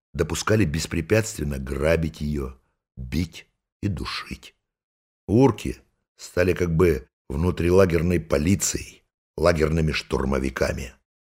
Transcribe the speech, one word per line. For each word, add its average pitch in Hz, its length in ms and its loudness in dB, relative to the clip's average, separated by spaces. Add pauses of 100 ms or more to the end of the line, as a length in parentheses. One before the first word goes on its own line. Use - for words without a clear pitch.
(140)
допускали 87 520 0
беспрепятственно 78 920 -2
грабить 73 600 0
ее, 71 380 -6 (380)
бить 67 500 -6 (340)
и 101 60 -4
душить. - 680 -10 (720)
Урки 107 500 2 (440)
стали 90 320 0
как 85 220 0
бы 80 340 2 (200)
внутрилагерной 87 920 2
полицией, - 840 -2 (340)
лагерными 80 540 2
штурмовиками. 65 1000 -4 (320)